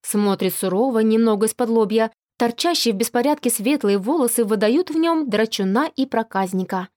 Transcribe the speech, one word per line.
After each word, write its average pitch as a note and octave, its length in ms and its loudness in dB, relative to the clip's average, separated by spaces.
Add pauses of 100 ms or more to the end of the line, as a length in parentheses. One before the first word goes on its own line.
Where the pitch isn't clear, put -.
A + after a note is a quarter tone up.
Смотрит G3+ 540 0
сурово, A3 440 0
немного A3 460 2
из-под A3+ 240 -2
лобья. A3 420 2 (260)
Торчащие A#3+ 560 0
в F#3+ 40 -4
беспорядке A#3+ 540 0
светлые G#3 480 0
волосы A#3+ 440 0
выдают A3 460 2
в D#4+ 80 -4
нём D#4+ 320 0
драчуна A3 680 0
и C4+ 120 -2
проказника. F#3+ 880 -4